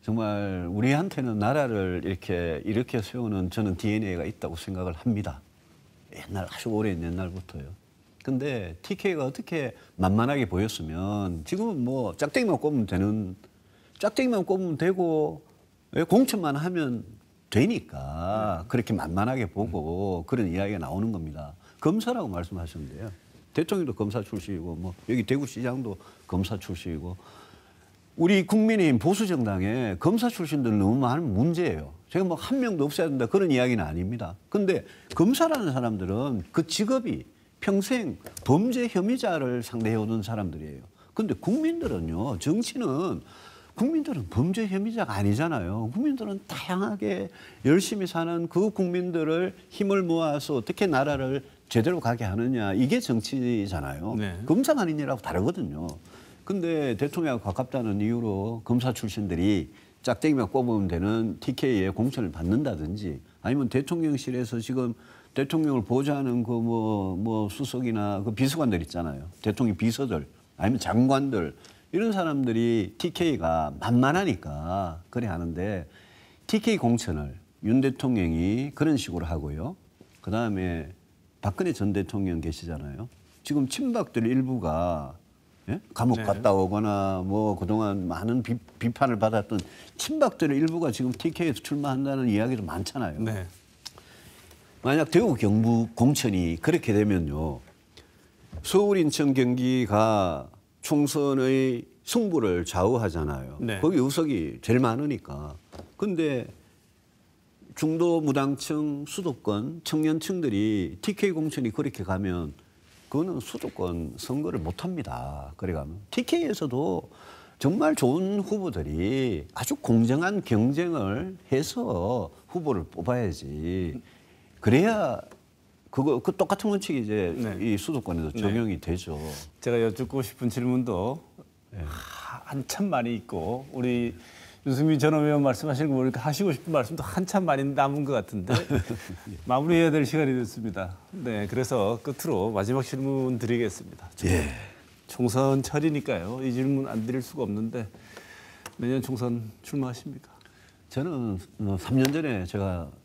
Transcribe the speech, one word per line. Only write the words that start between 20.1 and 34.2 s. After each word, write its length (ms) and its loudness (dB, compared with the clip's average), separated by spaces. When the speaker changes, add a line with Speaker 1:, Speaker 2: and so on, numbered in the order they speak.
Speaker 2:
음. 20 -14
Speaker 1:
그런 260 0
이야기가 260 -2
나오는 340 -2
겁니다. 420 -8
검사라고 480 0
말씀하셨는데요. 840 -8
대통령도 400 0
검사 280 -2
출신이고, 540 -8
뭐 180 -8
여기 140 2
대구시장도 720 -2
검사 320 -2
출신이고, 580 -8
우리 320 6
국민의힘 520 6
보수 280 2
정당에 720 0
검사 300 4
출신들 500 0
너무 180 4
많은 360 2
문제예요. 640 0
제가 160 0
뭐 100 -2
한 240 -2
명도 240 2
없애야 240 0
된다 160 2
그런 260 4
이야기는 320 4
아닙니다. 540 -4